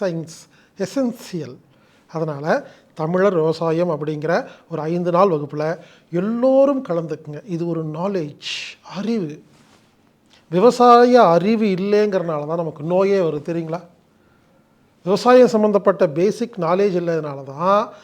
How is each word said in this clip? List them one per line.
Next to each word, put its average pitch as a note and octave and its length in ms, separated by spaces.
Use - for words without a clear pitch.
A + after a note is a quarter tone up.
சயின்ஸ், E3 480
எசென்சியல். F3+ 800
அதனால D#3+ 600
தமிழர் F#3 400
விவசாயம் E3 560
அப்படிங்கிற D#3 580
ஒரு D#3+ 120
ஐந்து F3 280
நாள் F3+ 180
வகுப்புல D3+ 520
எல்லோரும் B3+ 720
கலந்துக்குங்க. D#3 600
இது E3+ 240
ஒரு E3 180
நாலேஜ், D#3+ 920
அறிவு. G3+ 460
விவசாய A#3+ 720
அறிவு G3 420
இல்லைங்கிறனால F#3+ 800
தான் D#3+ 100
நமக்கு D#3+ 260
நோயே F#3+ 380
வருது, D3+ 220
தெரியுங்களா? E3 400
விவசாயம் A#3+ 440
சம்மந்தப்பட்ட G3+ 600
பேசிக் F#3+ 500
நாலேஜ் F3+ 380
இல்லாதனால D#3 460
தான் F3+ 500